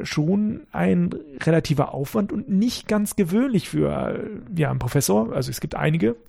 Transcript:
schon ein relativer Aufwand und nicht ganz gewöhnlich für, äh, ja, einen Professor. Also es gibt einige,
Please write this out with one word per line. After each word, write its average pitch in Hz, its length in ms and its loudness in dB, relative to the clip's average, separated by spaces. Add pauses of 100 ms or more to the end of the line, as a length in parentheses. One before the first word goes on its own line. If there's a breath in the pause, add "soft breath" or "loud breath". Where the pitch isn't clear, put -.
schon 208 600 0 (100)
ein 175 420 2 (280)
relativer 156 520 2
Aufwand 202 380 -2
und - 160 -6
nicht 214 400 0
ganz 208 260 0
gewöhnlich 214 540 2
für, 147 240 2
äh, 143 680 -6
ja, 135 100 2
einen 131 100 0
Professor. 143 560 2
Also 127 140 -2
es - 100 -8
gibt - 160 -6
einige, 165 400 2 (120)